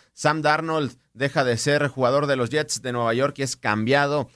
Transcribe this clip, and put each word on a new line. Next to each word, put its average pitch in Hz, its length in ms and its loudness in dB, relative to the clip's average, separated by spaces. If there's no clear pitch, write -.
Sam 151 280 0
Darnold 156 520 0
deja 135 300 -2
de 120 140 2
ser 147 300 0
jugador 131 400 2
de 139 100 2
los 120 120 0
Jets 151 320 -4
de 123 120 -6
Nueva 117 200 0
York 135 260 0
y - 20 -10
es 131 160 -4
cambiado 131 800 0